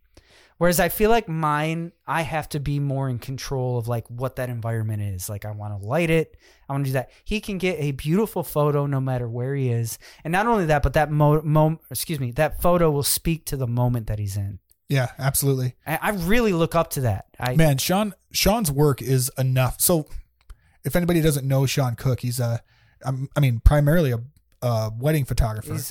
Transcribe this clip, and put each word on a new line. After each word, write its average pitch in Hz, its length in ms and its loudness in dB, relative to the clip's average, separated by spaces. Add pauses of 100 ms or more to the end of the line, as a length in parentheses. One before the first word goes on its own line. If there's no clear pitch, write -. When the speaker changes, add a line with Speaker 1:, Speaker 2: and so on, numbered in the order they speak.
(580)
Speaker 1:
Whereas 175 200 4
I 175 120 2
feel 214 180 2
like 226 180 4
mine, 160 680 -2 (140)
I 147 140 -2
have 156 300 -4
to 151 100 -4
be 143 200 -2
more 135 280 -2
in 123 100 -4
control 127 600 -4
of, 113 100 -6
like, 117 220 -4
what 123 260 -6
that 123 140 -6
environment 113 500 -4
is. 98 260 -6
Like, 104 200 -10
I 107 60 -10
wanna 104 260 -10
light 147 320 -2
it. 160 260 0 (320)
I 139 60 -6
wanna 139 100 -2
do 131 80 -4
that. 131 160 -4 (160)
He 214 160 -4
can 202 160 -8
get 180 220 -2
a 143 140 -2
beautiful 175 500 -2
photo 147 420 0
no 139 160 -2
matter 127 260 -2
where 123 280 -4
he 131 160 0
is. 117 260 -2 (260)
And 156 100 -6
not 202 140 2
only 214 200 2
that, 147 160 4
but 143 100 0
that 151 180 2
mo-, 151 320 4
mo-, 156 380 2 (100)
excuse 139 300 -6
me, 123 120 -6
that 151 280 0
photo 175 300 4
will 143 120 0
speak - 440 -2
to 143 100 -6
the 131 100 -4
moment 120 420 -2
that 107 100 -4
he's 101 180 -4
in. 98 220 -6 (320)
Speaker 2:
Yeah, 135 280 0
absolutely. 135 580 0 (100)
Speaker 1:
I, 156 160 -2
I 185 80 0
really 208 420 2
look 165 220 0
up 165 160 0
to 147 120 -6
that. 104 260 -2 (100)
I 127 180 -2
Speaker 2:
Man, 151 220 6
Sean, 196 340 -2 (180)
Sean's 196 400 0
work 143 300 2
is 127 380 0
enough. 127 420 0
So 165 280 2 (760)
if 131 100 -4
anybody 175 280 2
doesn't 143 260 2
know 135 160 4
Sean - 300 0
Cook, 127 260 0
he's 123 180 -4
a, 117 220 -2 (420)
um, 131 320 -4
I 151 60 0
mean, 123 240 2
primarily 147 480 6
a, 117 60 -2 (420)
a 110 340 -2
wedding 143 300 0
photographer. 120 480 -2
Speaker 1:
He's 151 180 -6